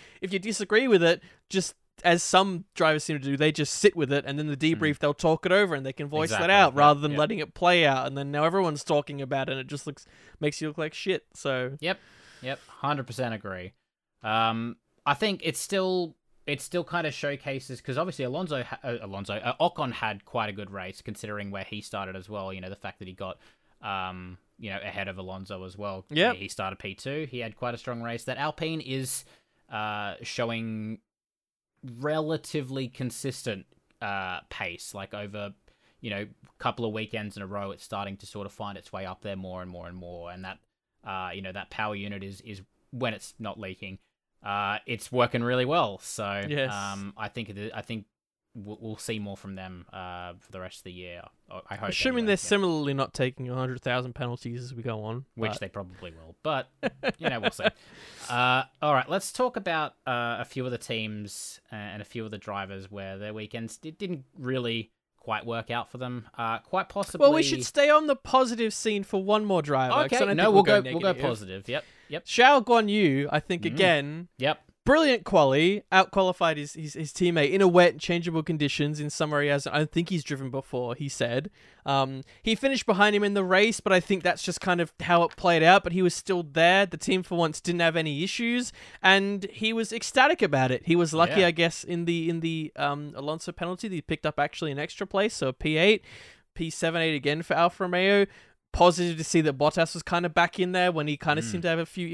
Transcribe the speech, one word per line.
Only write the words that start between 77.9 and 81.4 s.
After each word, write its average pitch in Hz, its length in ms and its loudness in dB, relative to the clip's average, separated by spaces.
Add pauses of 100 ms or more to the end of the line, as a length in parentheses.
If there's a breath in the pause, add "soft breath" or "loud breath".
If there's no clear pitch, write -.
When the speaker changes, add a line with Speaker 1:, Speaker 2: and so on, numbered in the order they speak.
Speaker 1:
and 156 80 -16
changeable 170 420 -2
conditions 151 560 -2
in 147 120 -6
some 151 220 -4
areas 143 360 2
I 147 100 0
don't 151 140 0
think 165 160 0
he's 170 160 -2
driven 135 260 -6
before, 123 460 -4
he 143 120 -6
said. 131 420 -2 (360 soft breath)